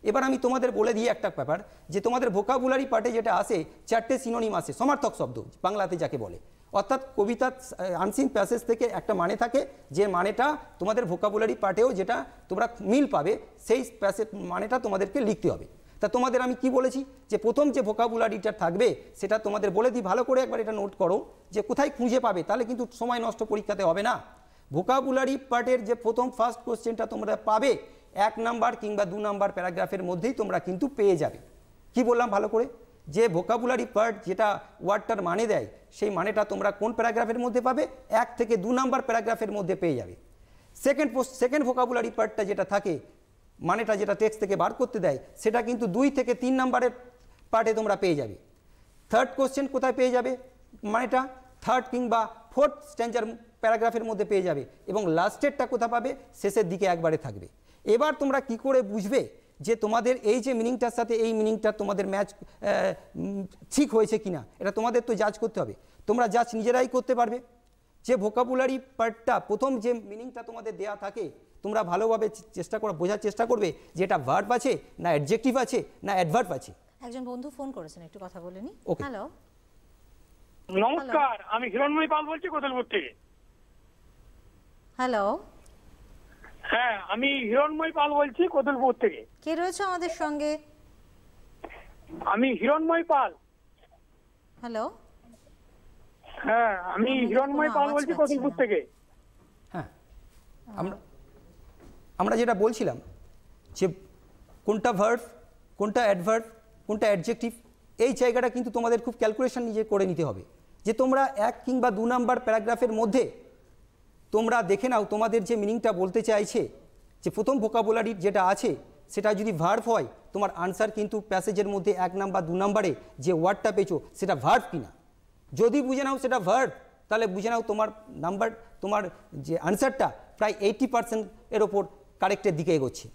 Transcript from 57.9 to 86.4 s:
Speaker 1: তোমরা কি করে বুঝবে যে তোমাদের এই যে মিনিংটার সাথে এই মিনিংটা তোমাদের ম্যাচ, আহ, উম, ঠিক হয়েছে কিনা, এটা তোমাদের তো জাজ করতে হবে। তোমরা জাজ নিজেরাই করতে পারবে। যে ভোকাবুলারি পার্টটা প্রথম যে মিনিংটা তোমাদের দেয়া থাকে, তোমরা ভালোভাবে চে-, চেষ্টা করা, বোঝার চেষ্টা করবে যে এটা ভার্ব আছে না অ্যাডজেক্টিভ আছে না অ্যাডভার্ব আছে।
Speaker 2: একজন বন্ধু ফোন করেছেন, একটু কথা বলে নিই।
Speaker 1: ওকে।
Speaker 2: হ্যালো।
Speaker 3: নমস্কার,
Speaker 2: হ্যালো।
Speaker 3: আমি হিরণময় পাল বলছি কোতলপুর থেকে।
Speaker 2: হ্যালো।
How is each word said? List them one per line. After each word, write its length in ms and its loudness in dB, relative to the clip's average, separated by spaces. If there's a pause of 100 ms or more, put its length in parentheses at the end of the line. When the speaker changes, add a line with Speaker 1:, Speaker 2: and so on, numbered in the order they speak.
Speaker 1:
তোমরা 260 2
কি 160 -6
করে 260 4
বুঝবে 380 0 (400)
যে 160 0
তোমাদের 460 2
এই 180 4
যে 140 -2
মিনিংটার 360 0
সাথে 240 -2
এই 180 0
মিনিংটা 400 2
তোমাদের 360 -2
ম্যাচ, 260 0
আহ, 580 -2 (220)
উম, 320 -6 (240)
ঠিক 240 2
হয়েছে 240 4
কিনা, 260 -6 (160)
এটা 100 -2
তোমাদের 380 0
তো 60 0
জাজ 240 0
করতে 220 -4
হবে। 140 -6 (320)
তোমরা 200 4
জাজ 280 2
নিজেরাই 340 2
করতে 260 0
পারবে। 240 0 (680)
যে 120 2
ভোকাবুলারি 600 0 (200)
পার্টটা 440 0
প্রথম 380 0
যে 140 -2
মিনিংটা 500 -10
তোমাদের 340 -10
দেয়া 200 -8
থাকে, 280 -8 (380)
তোমরা 200 0
ভালোভাবে 460 2
চে-, 240 -10
চেষ্টা 260 -6
করা, 140 -2
বোঝার 260 0
চেষ্টা 280 0
করবে 220 2 (260)
যে 100 2
এটা 140 2
ভার্ব 340 2
আছে 200 2 (260)
না 100 -2
অ্যাডজেক্টিভ 480 2
আছে 220 0 (240)
না 100 -4
অ্যাডভার্ব 400 2
আছে। 200 -10 (340)
Speaker 2:
একজন 180 -10
বন্ধু 260 -10
ফোন 220 -12
করেছেন, 300 -14
একটু 220 -20
কথা 160 -16
বলে 220 -14
নিই। 120 -14 (120)
Speaker 1:
ওকে। 180 -2
Speaker 2:
হ্যালো। 200 -8 (1400)
Speaker 3:
নমস্কার, 600 0
Speaker 2:
হ্যালো। 200 -6
Speaker 3:
আমি 220 -4
হিরণময় 380 0
পাল 180 0
বলছি 220 -8
কোতলপুর 360 -4 (100)
থেকে। 160 -4 (1900)
Speaker 2:
হ্যালো। 280 0 (1400)